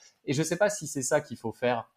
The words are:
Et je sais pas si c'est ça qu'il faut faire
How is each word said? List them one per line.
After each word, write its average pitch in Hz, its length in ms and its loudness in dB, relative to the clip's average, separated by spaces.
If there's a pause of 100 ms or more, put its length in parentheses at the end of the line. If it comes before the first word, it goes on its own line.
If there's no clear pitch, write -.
(300)
Et 139 40 0
je 151 100 2
sais 170 140 -2
pas 208 120 4
si 202 160 -6
c'est 139 160 -6
ça 143 200 2
qu'il 117 160 -10
faut 110 140 -6
faire 120 460 -2